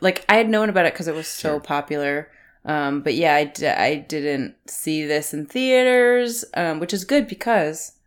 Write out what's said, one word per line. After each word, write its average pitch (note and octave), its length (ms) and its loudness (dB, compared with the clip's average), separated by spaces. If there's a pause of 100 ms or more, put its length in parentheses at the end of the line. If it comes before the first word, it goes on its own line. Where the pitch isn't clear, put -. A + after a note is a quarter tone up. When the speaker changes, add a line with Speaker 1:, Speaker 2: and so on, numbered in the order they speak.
Speaker 1:
like, F#3 280 0
I G#3 60 8
had A3+ 140 4
known G#3+ 200 2
about F#3 160 4
it D3+ 100 2
'cause E3 120 -8
it D#3 80 -4
was D#3+ 120 -8
so - 260 -4
Speaker 2:
Sure. D3 60 -2
Speaker 1:
popular. D3 680 -4 (360)
Um, C#3+ 360 -2
but C#3+ 140 -2
yeah, D#3 200 4
I D3+ 100 4
d-, D3 220 -4
I C3 280 2
didn't D3 600 -4 (120)
see D#3 380 -6
this D3 280 -2
in D3 140 -6
theaters, B3 1040 2
um, D#3+ 260 -2
which F3 140 -6
is F#3+ 120 -4
good C#4+ 220 2
because F3 680 -2 (140)